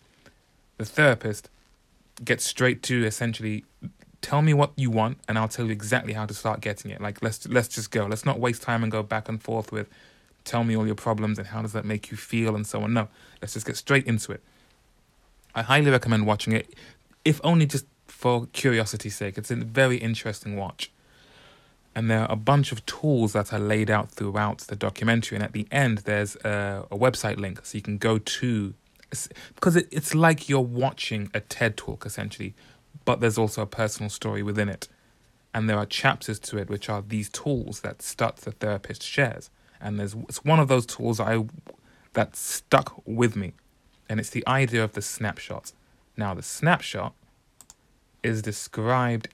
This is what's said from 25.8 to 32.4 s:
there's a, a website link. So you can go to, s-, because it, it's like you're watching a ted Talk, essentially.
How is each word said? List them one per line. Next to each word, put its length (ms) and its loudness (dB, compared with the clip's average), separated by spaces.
there's 380 -2
a, 520 -4
a 80 -6
website 380 2
link. 300 -6
So 120 -8
you 40 -6
can 160 -4
go 200 2
to, 560 -2
s-, 160 -8
because 200 4
it, 160 4
it's 240 -2
like 320 6
you're 140 4
watching 720 -2
a 80 -2
ted 340 0
Talk, 300 -10
essentially. 480 -8